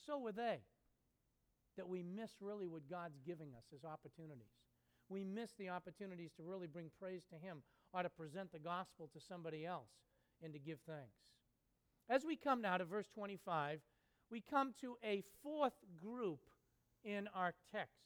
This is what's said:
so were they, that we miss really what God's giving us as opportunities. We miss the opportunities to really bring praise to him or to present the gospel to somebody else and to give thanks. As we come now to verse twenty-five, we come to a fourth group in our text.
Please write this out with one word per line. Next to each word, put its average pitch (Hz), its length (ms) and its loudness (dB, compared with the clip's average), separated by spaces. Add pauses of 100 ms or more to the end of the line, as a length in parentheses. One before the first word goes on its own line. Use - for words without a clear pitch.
so 285 120 2
were 226 140 0
they, 208 280 2 (1160)
that 180 100 -4
we 180 140 0
miss 208 300 -4 (100)
really 202 240 -2
what 160 240 -6
God's 170 340 -4
giving 156 320 -6
us 117 80 -16 (100)
as 135 100 -14
opportunities. 151 680 -10 (560)
We 196 160 0
miss 214 340 -2
the 185 120 -2
opportunities 180 640 -4
to 165 60 -10
really 180 240 -4
bring 160 240 -6 (100)
praise 185 220 -4 (100)
to 165 60 -10
him 156 240 -6 (300)
or 180 100 4
to 175 80 4
present 165 420 -6
the 165 60 -8
gospel 170 540 -2
to 165 80 -14
somebody 160 440 -4
else 165 260 -2 (520)
and 160 100 -6
to 147 60 -6
give 147 280 -4
thanks. 143 320 -8 (920)
As 262 160 8
we 311 120 2
come 262 240 4
now 185 160 6
to 185 80 6
verse 190 280 0
twenty-five, 165 680 2 (500)
we 226 100 -2
come 269 400 6
to 247 240 -4
a 202 180 4 (200)
fourth 294 360 4 (220)
group 208 400 -2 (640)
in 208 300 0
our 180 200 2 (180)
text. 196 340 -4